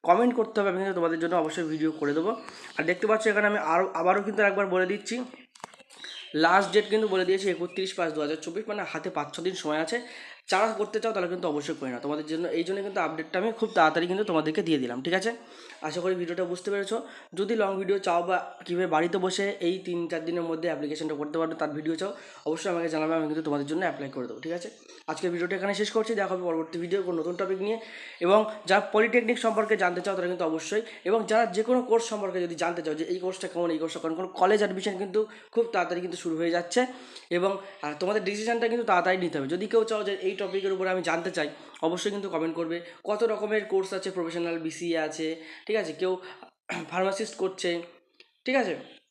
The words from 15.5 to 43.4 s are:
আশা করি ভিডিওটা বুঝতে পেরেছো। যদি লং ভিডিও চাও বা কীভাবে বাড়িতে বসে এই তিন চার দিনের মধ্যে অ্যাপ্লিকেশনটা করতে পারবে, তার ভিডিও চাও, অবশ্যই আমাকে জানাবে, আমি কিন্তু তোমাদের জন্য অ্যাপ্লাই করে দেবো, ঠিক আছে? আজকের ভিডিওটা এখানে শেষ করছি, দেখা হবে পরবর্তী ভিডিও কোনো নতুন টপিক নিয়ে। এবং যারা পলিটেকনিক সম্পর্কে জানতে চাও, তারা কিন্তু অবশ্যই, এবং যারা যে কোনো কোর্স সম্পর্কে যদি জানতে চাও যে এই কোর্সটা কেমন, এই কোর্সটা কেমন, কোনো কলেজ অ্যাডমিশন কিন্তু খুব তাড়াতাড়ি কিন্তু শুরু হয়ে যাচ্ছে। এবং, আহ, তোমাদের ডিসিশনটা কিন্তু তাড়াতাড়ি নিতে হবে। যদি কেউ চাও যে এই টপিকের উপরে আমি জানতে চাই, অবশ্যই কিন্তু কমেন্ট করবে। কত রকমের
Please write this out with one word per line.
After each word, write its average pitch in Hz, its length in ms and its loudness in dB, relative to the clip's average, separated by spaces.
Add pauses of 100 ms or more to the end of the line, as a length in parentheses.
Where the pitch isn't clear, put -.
আশা 156 180 -4
করি 185 140 0
ভিডিওটা 175 300 -2
বুঝতে 180 260 -4
পেরেছো। 196 320 -2 (320)
যদি 196 220 0
লং 196 220 2
ভিডিও 196 200 0
চাও 175 240 2
বা 175 420 -2
কীভাবে 175 220 0
বাড়িতে 170 320 2
বসে 190 420 0
এই 180 180 0
তিন 175 300 -4
চার 165 160 -4
দিনের 170 180 -2
মধ্যে 165 260 -2
অ্যাপ্লিকেশনটা 151 460 -2
করতে 151 240 -2
পারবে, 160 160 0
তার 160 140 -2
ভিডিও 156 280 -2
চাও, 190 180 -4 (320)
অবশ্যই 165 240 0
আমাকে 170 180 0
জানাবে, 156 260 2
আমি 160 120 2
কিন্তু 151 160 -2
তোমাদের 147 240 0
জন্য 156 140 0
অ্যাপ্লাই 147 300 -2
করে 127 160 -6
দেবো, 117 140 -10
ঠিক 160 120 -6
আছে? 175 180 -6 (360)
আজকের 165 240 -2
ভিডিওটা 175 260 0
এখানে 196 180 0
শেষ 208 160 0
করছি, 220 240 2
দেখা 196 140 0
হবে 185 140 -2
পরবর্তী 165 360 -2
ভিডিও 175 240 0
কোনো 175 160 -2
নতুন 165 180 -2
টপিক 190 220 -2
নিয়ে। 214 200 0 (420)
এবং 196 240 6 (220)
যারা 190 140 6
পলিটেকনিক 226 580 4
সম্পর্কে 214 380 2
জানতে 180 240 2
চাও, 190 160 -2
তারা 180 100 -2
কিন্তু 180 180 -2
অবশ্যই, 160 380 0 (220)
এবং 214 240 2
যারা 220 180 6
যে 196 160 0
কোনো 247 200 4
কোর্স 226 220 4
সম্পর্কে 196 360 -2
যদি 170 140 -2
জানতে 170 280 -2
চাও 156 120 -2
যে 156 100 -2
এই 180 140 -2
কোর্সটা 185 300 -4
কেমন, 170 220 0
এই 160 80 0
কোর্সটা 160 220 -4
কেমন, 160 140 -2
কোনো 180 140 -4
কলেজ 185 300 4
অ্যাডমিশন 190 400 0
কিন্তু 202 280 0 (260)
খুব 233 200 2
তাড়াতাড়ি 175 280 0
কিন্তু 180 160 -6
শুরু 165 200 -2
হয়ে 170 140 0
যাচ্ছে। 175 360 2 (440)
এবং, 190 280 2 (240)
আহ, 147 180 -4
তোমাদের 196 240 0
ডিসিশনটা 220 440 0
কিন্তু 233 180 0
তাড়াতাড়ি 185 320 4
নিতে 165 200 0
হবে। 135 100 -2
যদি 180 180 -2
কেউ 226 180 4
চাও 220 180 -2
যে 196 180 -2
এই 185 120 0
টপিকের 190 400 -2
উপরে 185 180 0
আমি 185 120 0
জানতে 165 280 0
চাই, 160 180 0 (340)
অবশ্যই 180 280 0
কিন্তু 196 180 -4
কমেন্ট 160 280 -2
করবে। 165 240 -2 (240)
কত 208 180 0
রকমের 214 420 0